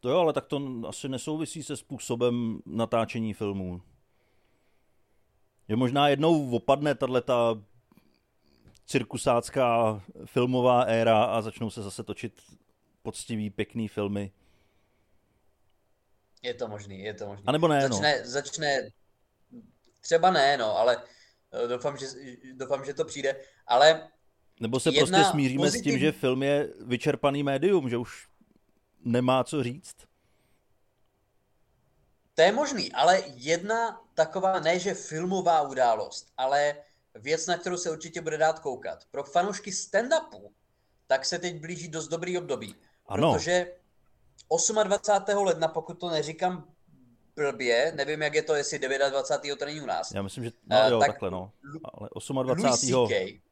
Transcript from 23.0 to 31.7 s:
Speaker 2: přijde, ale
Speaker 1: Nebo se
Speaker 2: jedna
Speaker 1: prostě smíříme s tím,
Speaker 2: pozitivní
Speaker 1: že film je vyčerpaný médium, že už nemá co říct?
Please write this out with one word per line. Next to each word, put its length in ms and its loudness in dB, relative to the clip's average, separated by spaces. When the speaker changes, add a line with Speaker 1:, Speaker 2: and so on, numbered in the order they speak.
Speaker 2:
přijde, 320 -4
ale 420 6
Speaker 1:
Nebo 200 -2
se 120 2
Speaker 2:
jedna 260 4
Speaker 1:
prostě 140 6
smíříme 360 2
s 40 2
tím, 80 -2
Speaker 2:
pozitivní 200 0
Speaker 1:
že 120 2
film 300 0
je 260 2
vyčerpaný 560 0
médium, 460 2
že 80 -2
už 320 -8
nemá 400 2
co 180 -4
říct? 340 -10